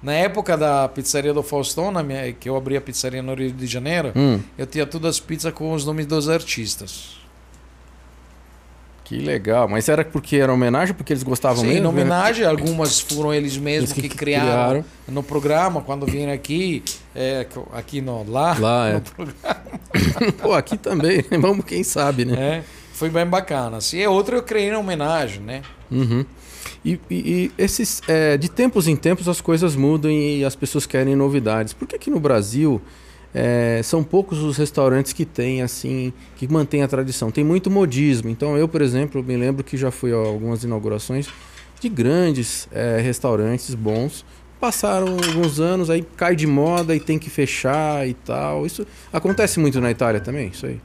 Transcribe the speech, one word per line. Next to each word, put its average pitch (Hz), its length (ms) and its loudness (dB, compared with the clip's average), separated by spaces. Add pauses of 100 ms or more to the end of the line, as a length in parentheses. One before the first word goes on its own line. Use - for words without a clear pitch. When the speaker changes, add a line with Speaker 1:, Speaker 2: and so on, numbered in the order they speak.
Speaker 1:
Na 143 100 -4
época 180 420 0
da 147 320 2
pizzaria 139 460 -2
do 147 80 0
Faustão, 147 480 -2
na 185 140 -2
minha, 135 280 -6
que 117 160 -12
eu 131 80 -2
abri 135 220 -2
a 131 40 -2
pizzaria 127 420 -6
no 131 100 -6
Rio 131 180 -4
de 127 140 -8
Janeiro, 131 500 -2
Speaker 2:
Hum. 127 240 4 (160)
Speaker 1:
eu 131 120 -6
tinha 147 180 -2
todas 156 300 -4
as - 40 -2
pizzas 160 320 -6
com 156 220 -4
os 151 100 -2
nomes 156 220 -4
dos 151 240 0
artistas. 120 880 -4 (1900)
Speaker 2:
Que 117 140 -8
legal. 120 500 2
Mas 110 200 0
era 151 160 4
porque 147 340 -2
era 135 140 6
homenagem, 127 440 2
porque - 180 -4
eles 127 80 -2
gostavam 127 400 0
Speaker 1:
Sim, 113 60 2
Speaker 2:
mesmo, 160 160 2
Speaker 1:
na 165 80 4
Speaker 2:
né? 139 100 2
Speaker 1:
homenagem, 196 440 2
algumas 156 540 2
foram 151 340 -2
eles 143 220 -2
mesmos 147 360 -2
Speaker 2:
Eles 139 120 -2
que 143 60 -4
Speaker 1:
que - 80 -10
criaram 143 280 0 (360)
Speaker 2:
criaram. 160 40 -8 (220)
Speaker 1:
no 135 140 -6
programa, 151 600 0
quando 139 260 -6
vieram 143 260 -2
aqui... 151 500 -4 (320)
é, 131 300 -2 (280)
aqui 127 280 -8
no, 117 280 -6
lá, 147 300 0
Speaker 2:
Lá, 113 320 2
Speaker 1:
no 107 60 0
Speaker 2:
é. - 40 0
Speaker 1:
programa. - 600 -8 (320)
Speaker 2:
<laughs> - 480 2
Pô, 214 120 2
aqui 165 240 0
também, 185 400 0 (120)
né? 175 80 2
Vamos, 190 280 4
quem 175 180 -2
sabe, 143 420 0
né? 123 140 0
Speaker 1:
É, 156 240 -2 (300)
foi 160 180 -4
bem 170 160 2
bacana. 147 500 -2
Assim, 156 220 -4
é 202 100 2
outra 202 280 2
eu 240 60 0
criei 214 280 0
na 220 80 0
homenagem, 151 640 -2
né? 123 200 -10 (300)
Speaker 2:
Uhum. 127 340 2 (580)
E, 165 160 -2 (100)
e, 175 60 -2
e 180 440 0
esses, 196 480 0
é, 156 300 4
de 160 120 0
tempos 233 380 2
em 160 80 4
tempos 170 320 0
as 175 120 0
coisas 165 360 2
mudam 147 340 2
e 147 340 2
as 135 120 0
pessoas - 320 -2
querem 135 280 2
novidades. 117 580 2
Por - 140 -8
que - 100 -8
que - 140 -4
no 240 80 2
Brasil, 127 600 2 (540)
é, 120 500 2
são 160 200 0
poucos 190 340 0
os 151 180 -2
restaurantes 135 560 2
que 160 140 -2
têm, 127 380 -2
assim, 127 500 -4 (240)
que 131 100 -4
mantêm 143 360 2
a 135 40 2
tradição? 131 440 -2
Tem 147 120 2
muito 180 280 2
modismo. 139 580 2
Então 143 260 -2
eu, 156 120 4
por 160 160 2
exemplo, 135 400 0
me 127 120 -2
lembro 135 280 0
que 139 140 -8
já 131 120 0
fui 123 240 -2
a - 20 2
algumas 110 480 -2
inaugurações 113 640 -2 (520)
de 240 100 -2
grandes, 147 840 2
é, 113 300 0
restaurantes 120 720 0
bons. 113 500 -2 (360)
Passaram 208 480 0
alguns 170 520 0
anos, 175 300 2
aí 165 140 2 (120)
cai 175 200 2
de 156 100 0
moda 160 500 2
e 147 40 2
tem 156 180 0
que - 140 -8
fechar 143 760 0
e 123 60 -2
tal. 147 500 -4
Isso 170 220 -6 (260)
acontece 196 480 2
muito 131 220 4
na 123 80 2
Itália 113 320 0
também, 120 280 -6
isso - 180 -10
aí? 123 180 -8